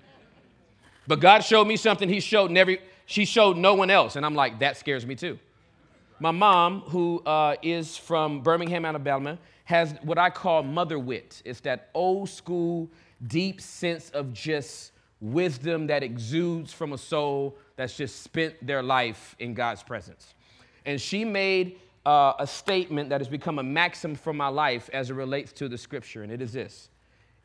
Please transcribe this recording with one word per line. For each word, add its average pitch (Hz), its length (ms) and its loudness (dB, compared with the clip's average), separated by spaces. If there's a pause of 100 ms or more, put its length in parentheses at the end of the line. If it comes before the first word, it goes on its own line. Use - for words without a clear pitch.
(1040)
But 151 140 0
God 196 200 10
showed 220 280 6
me 220 80 0
something 202 320 2
he 190 140 0
showed 202 280 2
never, 185 280 4 (280)
she 208 200 0
showed 202 320 6
no 190 160 6
one 190 160 4
else. 170 260 4
And 143 100 -2
I'm 151 100 -2
like, 123 240 0
"That 139 180 0
scares 131 280 -6
me 131 100 -10
too." 160 220 -8 (840)
My 165 120 0
mom, 185 500 4
who, 170 440 -2
uh, 151 360 2
is 160 360 -6
from 156 440 -2
Birmingham, 170 440 0
Alabama, 143 520 -4 (280)
has 165 380 2
what 160 140 -2
I 180 120 4
call 165 340 0
mother 156 340 -4
wit. 123 460 -10
It's 123 180 -12
that 131 320 -6
old 185 360 -2
school, 170 600 -6 (380)
deep 185 320 -4
sense - 520 -8
of 139 200 -6
just 147 600 -8 (280)
wisdom 156 680 -4
that 147 160 -2
exudes 143 680 -4
from 147 220 -8
a 131 40 -10
soul 139 600 -4 (180)
that's 127 220 -8
just 139 240 -10
spent 160 440 -6
their 135 180 -2
life 127 560 -2
in 120 140 -8
God's 117 300 -4
presence. - 520 -16 (500)
And 143 160 -4
she 208 240 -4
made, 190 540 -2 (260)
uh, 143 340 6
a 143 80 -4
statement 156 600 -4
that 139 100 0
has 131 80 -6
become 147 320 -6
a 131 40 -4
maxim 160 520 -2
for 160 160 -8
my 147 160 -4
life 135 460 -2
as 131 160 -6
it 131 60 -10
relates 135 380 -8
to 143 140 -10
the 120 100 -10
scripture, 113 460 -14
and 104 80 -12
it 123 100 -10
is 120 120 -10
this. - 360 -14 (560)